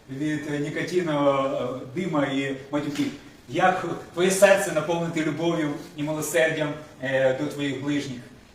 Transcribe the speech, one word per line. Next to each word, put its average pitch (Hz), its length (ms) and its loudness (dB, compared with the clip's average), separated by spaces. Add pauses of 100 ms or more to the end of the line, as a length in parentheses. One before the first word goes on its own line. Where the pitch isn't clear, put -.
від, 147 320 -2 (100)
е, 147 80 -2
нікотину, 147 840 2
е, 127 220 -2 (280)
дима 160 300 0
і 135 300 -2 (160)
матюків. 147 400 -2 (380)
Як 180 360 2 (280)
твоє 185 180 2
серце 190 400 6
наповнити 160 520 0
любов'ю 156 500 0 (240)
і 147 60 -4
милосердям, 156 680 0 (280)
е, 131 400 2
до 147 60 -2
твоїх 143 360 -4
ближніх 139 360 -4 (360)